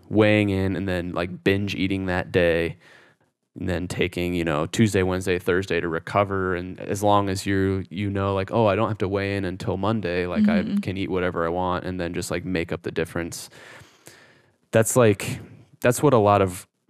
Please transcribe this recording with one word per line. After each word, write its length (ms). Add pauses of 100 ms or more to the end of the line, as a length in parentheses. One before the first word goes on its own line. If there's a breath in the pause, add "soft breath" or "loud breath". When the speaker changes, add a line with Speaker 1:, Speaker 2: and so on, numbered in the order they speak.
Speaker 1:
weighing 420
in 260
and 120
then, 260
like, 280
binge 320
eating 320
that 240
day, 460 (840 soft breath)
and 80
then 180
taking, 460
you 120
know, 200
Tuesday, 380
Wednesday, 360
Thursday 400
to 80
recover. 720
And 240
as 220
long 260
as 160
you, 460
you 180
know, 240
like, 180
"Oh, 160
I 80
don't 140
have 80
to 120
weigh 280
in 80
until 320
Monday, 500
like, 220
I 140
Speaker 2:
Mm-hmm. 160
Speaker 1:
can 180
eat 140
whatever 340
I 60
want," 340
and 160
then 140
just, 160
like, 160
make 260
up 100
the 80
difference. 600 (1200 loud breath)
That's, 260
like, 420 (420 loud breath)
that's 220
what 120
a 40
lot 220
of 260 (240)